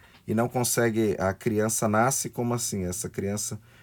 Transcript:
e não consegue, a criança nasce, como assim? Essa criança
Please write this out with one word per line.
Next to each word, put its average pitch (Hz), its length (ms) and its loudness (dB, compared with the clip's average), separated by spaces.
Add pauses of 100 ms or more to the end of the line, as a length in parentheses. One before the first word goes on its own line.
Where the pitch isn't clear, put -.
(260)
e 110 80 -2
não 117 140 2
consegue, 117 680 2
a 95 140 0
criança 110 540 0
nasce, 113 420 2
como 120 240 -2
assim? 107 320 -2
Essa 90 240 -6
criança 101 520 -6 (220)